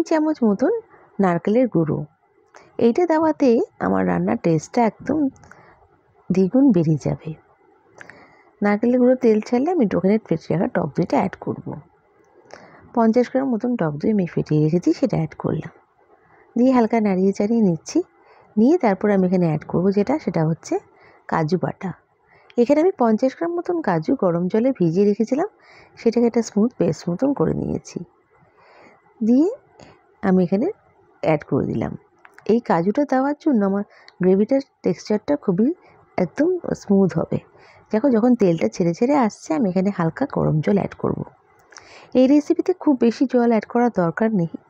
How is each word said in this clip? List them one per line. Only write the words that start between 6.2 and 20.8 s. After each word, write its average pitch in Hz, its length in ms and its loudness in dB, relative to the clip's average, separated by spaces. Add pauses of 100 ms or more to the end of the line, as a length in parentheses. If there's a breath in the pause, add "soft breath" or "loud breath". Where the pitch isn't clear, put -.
দ্বিগুণ 190 340 2 (100)
বেড়ে 156 300 2
যাবে। 147 260 -6 (1300 loud breath)
নারকেলের 226 360 0
গুঁড়ো 254 240 4
তেল 220 140 4 (100)
ছাড়লে 254 260 -2
আমি 294 100 2 (140)
ওখানে 190 180 2 (100)
ফেটিয়ে - 280 -4
রাখা 202 220 -2
টক 170 200 -2
দইটা 190 240 -2
অ্যাড 185 140 -4 (100)
করব। - 220 -10 (1300 loud breath)
পঞ্চাশ 233 340 2
গ্রাম 262 220 -2
মতন 240 280 -4
টক 156 200 -2
দই 220 160 -2
আমি 180 180 0
ফেটিয়ে 151 300 0
রেখেছি, 180 340 0
সেটা 208 220 -2
অ্যাড 160 120 -6 (100)
করলাম, - 300 -4 (840 soft breath)
দিয়ে 254 200 4
হালকা 233 300 2
নাড়িয়ে 190 320 2
চাড়িয়ে 220 300 0
নিচ্ছি। 170 300 -2 (580 soft breath)
নিয়ে 247 180 4 (100)
তারপর 208 320 0
আমি 185 120 2
এখানে 180 220 2
অ্যাড 151 200 -2
করব 170 140 -2 (120)
যেটা, 208 180 0 (100)
সেটা 170 260 -2
হচ্ছে - 240 -6 (580 soft breath)